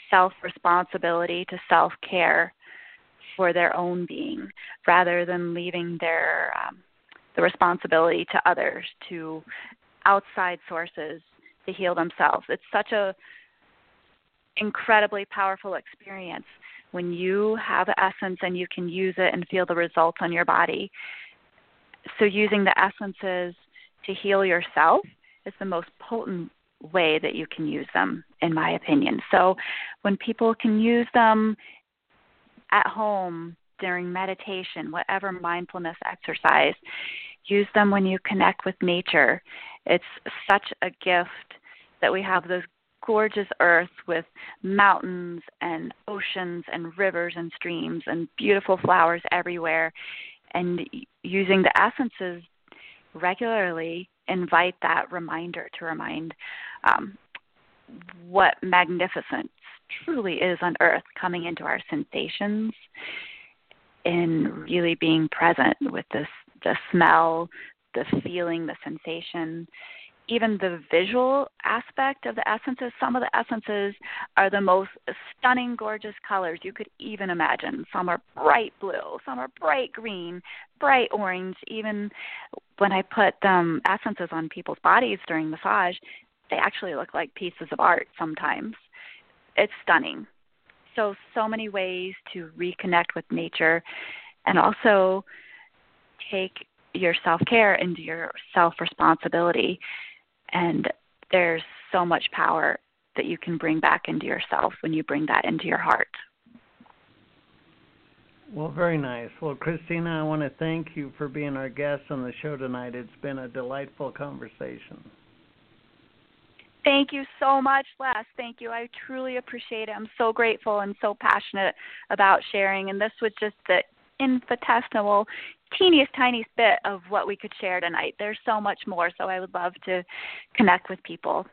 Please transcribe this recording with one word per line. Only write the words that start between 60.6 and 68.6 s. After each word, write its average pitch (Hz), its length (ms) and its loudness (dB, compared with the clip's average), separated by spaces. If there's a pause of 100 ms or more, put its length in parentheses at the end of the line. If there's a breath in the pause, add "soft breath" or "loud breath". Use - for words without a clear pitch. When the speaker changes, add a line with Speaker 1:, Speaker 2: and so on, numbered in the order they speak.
Speaker 1:
on 175 200 0
earth, 165 220 4 (160)
coming 180 260 -4
into 165 180 -8
our 147 160 -4 (100)
sensations 202 840 -4 (1300 loud breath)
and 170 540 0
really 170 380 0
being 160 340 2
present - 520 4
with - 300 -4
this, - 160 -4 (360)
the - 120 0 (160)
smell, 165 580 4 (440 loud breath)
the - 100 -2 (180)
feeling, 170 440 -4